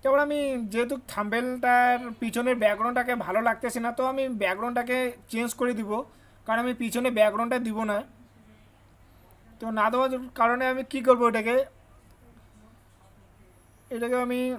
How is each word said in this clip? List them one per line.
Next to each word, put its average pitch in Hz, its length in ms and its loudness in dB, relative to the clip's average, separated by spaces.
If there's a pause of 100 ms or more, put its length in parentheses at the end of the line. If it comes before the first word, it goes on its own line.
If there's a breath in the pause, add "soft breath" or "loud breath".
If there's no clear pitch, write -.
তারপর 269 260 4
আমি 294 120 0 (320)
যেহেতু 240 240 -2 (160)
থাম্বনেলটার 247 840 2 (240)
পিছনের 240 420 0
ব্যাকগ্রাউন্ডটাকে 240 500 2 (120)
ভালো 226 220 0
লাগতেছে 233 380 -2
না, 240 120 -2
তো 254 140 0
আমি 269 120 -2 (180)
ব্যাকগ্রাউন্ডটাকে 240 560 -2 (340)
চেঞ্জ 233 180 -2 (100)
করে 247 200 0
দিব, 208 120 -6 (540 soft breath)
কারণ 226 200 0
আমি 247 160 -2
পিছনে 240 360 -2
ব্যাকগ্রাউন্ডটা 226 500 2
দিব 214 100 -4 (140)
না। 202 60 0 (1600)
তো 226 60 -10 (140)
না 208 120 6
দেওয়ার 254 200 2 (280)
কারণে 240 240 4 (100)
আমি 262 180 -4
কি 269 160 -4
করব, 247 140 8 (100)
এটাকে, 226 240 0 (2500)
এটাকে 233 300 -2
আমি 247 140 -2 (200)